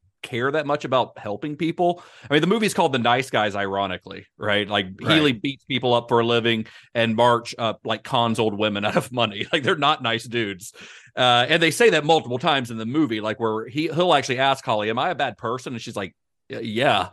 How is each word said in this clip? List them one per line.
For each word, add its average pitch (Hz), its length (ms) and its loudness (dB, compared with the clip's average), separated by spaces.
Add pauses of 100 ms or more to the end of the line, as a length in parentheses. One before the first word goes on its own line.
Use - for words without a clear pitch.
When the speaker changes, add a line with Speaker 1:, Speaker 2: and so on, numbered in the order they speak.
(220)
Speaker 1:
care 120 280 -4
that 147 160 -2
much 143 200 -4
about - 340 0
helping 143 380 -8
people. 175 440 -2 (280)
I 143 40 0
mean, 151 60 4
the 160 80 2
movie's 214 260 2
called 165 200 2
The 131 60 2
Nice 120 300 2
Guys, 107 280 0
ironically, 98 680 -4 (120)
right? 104 320 0
Like, 101 160 0 (160)
Speaker 2:
Right. - 140 2
Speaker 1:
Healy 151 180 4
beats 135 320 -8
people 123 280 0
up 117 140 2
for 117 140 4
a 117 40 2
living, 117 400 2 (300)
and 113 220 2
March, 120 400 4
uh, 110 160 -2 (100)
like, 110 220 -4
cons 117 340 0
old 107 180 0
women 104 280 0
<laughs> - 0 -
out 98 100 -2
of - 160 -2
money. 202 400 -2
Like, 156 120 0
they're 196 120 0
not 143 260 0
nice 113 220 -2
dudes. 107 480 -6 (420)
Uh, 123 360 4
and 165 120 2
they 160 100 2
say 233 180 4
that 151 160 2
multiple 143 340 2
times 135 320 0
in 113 60 -8
the 113 80 -6
movie, 120 340 0
like, 107 180 -4
where 110 300 -2
he, 156 220 -4
he'll 170 240 2
actually 131 260 2
ask 135 240 0
Holly, 107 260 0
"Am 113 80 -2
I 156 120 -2
a 170 60 -4
bad 131 220 -4
person?" 123 360 -6
And 113 80 -10
she's 113 140 -12
like, 98 200 -8 (340)
"Y-, 113 140 -10
yeah, 113 500 2